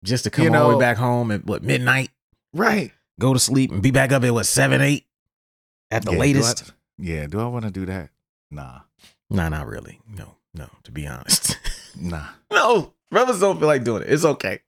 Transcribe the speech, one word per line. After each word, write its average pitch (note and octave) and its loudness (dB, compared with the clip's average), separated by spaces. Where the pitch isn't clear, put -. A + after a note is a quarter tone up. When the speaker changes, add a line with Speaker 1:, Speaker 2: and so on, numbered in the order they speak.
Speaker 1:
Just A#2+ -2
to C3+ -4
come - 2
Speaker 2:
You D#3 4
Speaker 1:
all D3+ 6
the D3 6
way D3 6
Speaker 2:
know? - 2
Speaker 1:
back A#2 2
home A#2+ 0
at, F#2+ -4
what, - -4
midnight? B2+ 0
Speaker 2:
Right. G3+ 0
Speaker 1:
Go C3 4
to B2 2
sleep C3+ 2
and F#2+ -2
be C3+ 4
back C3 2
up C3+ 2
at, B2 2
what, A2 0
seven, C3+ 2
eight C#3 0
at A2 -4
the F#2+ -2
Speaker 2:
Yeah, - 0
do - 2
I - 2
Speaker 1:
latest? C3+ 0
Speaker 2:
yeah, D#2+ -6
do F2+ -6
I A#2 -4
wanna A#2 -6
do F#2+ -6
that? F#2 -10
Nah. C2 -16
Speaker 1:
Nah, F2+ 0
not D2+ -6
really. G1+ -14
No, F#2 -18
no, D2 -14
to - -20
be D2 -10
honest. - -4
<laughs> - -6
Speaker 2:
Nah. E2 -6
Speaker 1:
No, B3 2
brothers A#3 2
don't - 2
feel D3+ 2
like C#3 2
doing A2+ -2
it. - -8
It's D3+ 2
okay. G2 0